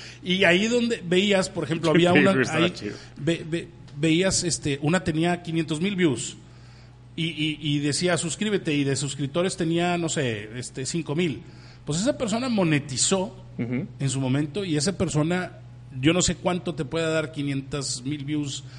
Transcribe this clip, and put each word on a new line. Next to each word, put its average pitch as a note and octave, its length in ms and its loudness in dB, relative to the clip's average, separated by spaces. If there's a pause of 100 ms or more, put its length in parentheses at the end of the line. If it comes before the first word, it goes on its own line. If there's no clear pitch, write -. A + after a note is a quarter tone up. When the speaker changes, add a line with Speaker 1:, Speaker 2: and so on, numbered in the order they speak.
(240)
Speaker 1:
Y F#3 200 2
ahí F#3 240 6
donde A#3 360 0
veías, F#3+ 460 2
por E3 140 -6
ejemplo, D#3+ 260 0
Speaker 2:
<laughs> D3+ 60 6
Speaker 1:
había F3 180 6
Speaker 2:
Sí, E3+ 60 8
Speaker 1:
una, C3+ 220 6
Speaker 2:
estaba D#3 240 2
Speaker 1:
ahí F3 60 0
Speaker 2:
chido. G#2 240 -8 (220)
Speaker 1:
ve-, D#3 320 -2
ve-, E3 180 -6 (300)
veías, E3 460 2
este, D3 400 -2
una F3 200 2
tenía E3+ 380 0
quinientos D#3+ 400 -2
mil G3+ 140 -2
views D#3+ 420 0 (800)
y, E3 140 -4
y, D3+ 300 -2
y D3 200 0
decía, D3+ 380 0
"Suscríbete", E3+ 580 0
y C#3+ 80 4
de C3+ 120 0
suscriptores C#3+ 640 -2
tenía, E3+ 400 2
no E3 120 0
sé, A2 400 -2 (100)
este, B2 260 -8
cinco D3+ 300 -2
mil. D#3+ 260 0 (440)
Pues D#3 160 -2
esa D4 160 2
persona A#3+ 320 -2
monetizó F3+ 840 2 (240)
Speaker 3:
Ujú. B2 300 -2 (100)
Speaker 1:
en C#3 120 -2
su C3 100 -2
momento C#3+ 460 0
y D#3+ 120 -2
esa E3 200 -2
persona, E3+ 560 0 (460)
yo C#3 140 4
no F3+ 80 2
sé F3 140 2
cuánto F3+ 400 -2
te D3+ 100 -4
pueda D#3+ 240 -2
dar D#3+ 220 0
quinientos C#3 760 -4
mil C#3+ 200 -6
views D3 400 -4 (140)